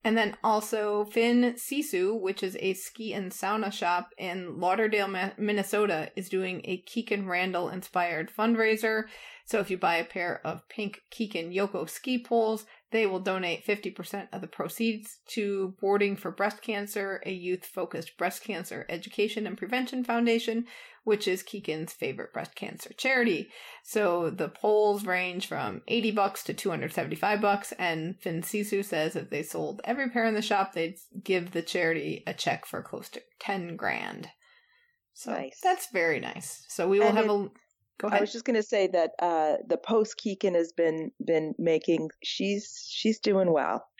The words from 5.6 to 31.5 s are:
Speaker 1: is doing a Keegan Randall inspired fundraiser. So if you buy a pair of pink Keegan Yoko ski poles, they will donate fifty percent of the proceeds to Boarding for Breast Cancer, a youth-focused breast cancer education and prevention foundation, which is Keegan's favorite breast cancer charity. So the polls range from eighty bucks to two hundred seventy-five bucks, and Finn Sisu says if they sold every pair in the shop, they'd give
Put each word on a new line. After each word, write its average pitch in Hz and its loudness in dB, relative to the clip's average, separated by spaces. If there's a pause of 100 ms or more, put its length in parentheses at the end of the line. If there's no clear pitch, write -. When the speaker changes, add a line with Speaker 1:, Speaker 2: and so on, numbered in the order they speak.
Speaker 1:
is 190 -6
doing 185 -2
a 180 -2
Keegan 202 -2
Randall 180 0
inspired 175 -2
fundraiser. 220 2 (420)
So 226 0
if 196 -2
you 185 -2
buy 170 2
a 170 0
pair 175 -4
of 165 -6
pink 208 -8 (100)
Keegan 175 -4
Yoko 190 -2
ski 254 -4
poles, 220 0 (260)
they 226 2
will 185 0
donate 185 -2
fifty 208 -2
percent 196 -10
of 190 -8
the 190 -10
proceeds 214 -4 (140)
to 196 -2
Boarding 202 4
for - -8
Breast 208 -2
Cancer, 202 -4
a - -6
youth-focused 180 -6
breast 170 -2
cancer - -8
education 214 -2
and 214 -4
prevention 247 -2
foundation, 233 2 (380)
which 208 2
is 190 0
Keegan's 165 -8
favorite - -6
breast - -6
cancer - -12
charity. 240 2 (340)
So 175 2
the 160 -2
polls 208 4
range 180 -2
from 123 -4
eighty 226 2
bucks 202 0
to - -4
two - -2
hundred 160 -4
seventy-five 185 0
bucks, 202 2
and 170 -2
Finn 180 -2
Sisu 202 -2
says 165 0
if 147 -6
they 147 -2
sold 156 -6
every 262 -2
pair 240 0
in 226 2
the 214 0
shop, 214 0
they'd 170 -2 (260)
give 180 0